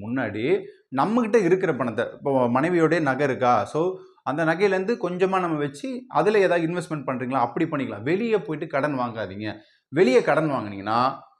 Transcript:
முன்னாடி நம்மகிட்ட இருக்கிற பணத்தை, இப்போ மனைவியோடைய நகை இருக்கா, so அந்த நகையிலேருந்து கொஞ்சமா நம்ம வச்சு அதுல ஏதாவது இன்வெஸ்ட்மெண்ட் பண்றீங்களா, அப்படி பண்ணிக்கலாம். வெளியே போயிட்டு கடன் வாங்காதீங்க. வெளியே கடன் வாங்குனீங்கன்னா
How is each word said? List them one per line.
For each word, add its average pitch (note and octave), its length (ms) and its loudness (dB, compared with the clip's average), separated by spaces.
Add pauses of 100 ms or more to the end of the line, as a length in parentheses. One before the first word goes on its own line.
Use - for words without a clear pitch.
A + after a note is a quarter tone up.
முன்னாடி A2+ 400 -4 (540)
நம்மகிட்ட G#3+ 380 2 (120)
இருக்கிற F#3 320 2
பணத்தை, A#2 240 -2 (100)
இப்போ C#3+ 160 -4 (240)
மனைவியோடைய E3 540 2
நகை C3+ 200 0
இருக்கா, B2 240 2 (200)
so D3+ 80 0 (500)
அந்த D3+ 180 -2
நகையிலேருந்து F#3+ 460 2 (100)
கொஞ்சமா F#3 400 0
நம்ம D#3+ 200 -2
வச்சு C#3+ 220 -8 (320)
அதுல G#3 280 4
ஏதாவது E3+ 220 2
இன்வெஸ்ட்மெண்ட் E3 400 -6
பண்றீங்களா, B2+ 360 -2
அப்படி E3 280 -2
பண்ணிக்கலாம். A2+ 360 -6
வெளியே G#3+ 380 0
போயிட்டு D#3 280 -8
கடன் C#3 280 0
வாங்காதீங்க. G#2+ 520 -6 (440)
வெளியே A#3 320 6
கடன் D3+ 240 2
வாங்குனீங்கன்னா G#2+ 440 -2 (400)